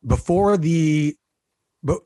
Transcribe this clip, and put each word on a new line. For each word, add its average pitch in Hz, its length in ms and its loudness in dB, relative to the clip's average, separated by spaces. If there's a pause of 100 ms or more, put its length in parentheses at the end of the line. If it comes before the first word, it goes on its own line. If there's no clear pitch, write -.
before 185 520 0
the, 156 580 0 (640)
but - 240 -4